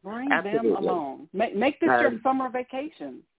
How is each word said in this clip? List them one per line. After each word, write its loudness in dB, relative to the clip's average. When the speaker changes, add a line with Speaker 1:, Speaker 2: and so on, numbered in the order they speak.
Speaker 1:
Bring -8
them 2
Speaker 2:
Absolutely. 0
Speaker 1:
along. -4
Make, -2
make 2
this 2
your 6
Speaker 2:
Um, -6
Speaker 1:
summer 0
vacation. -8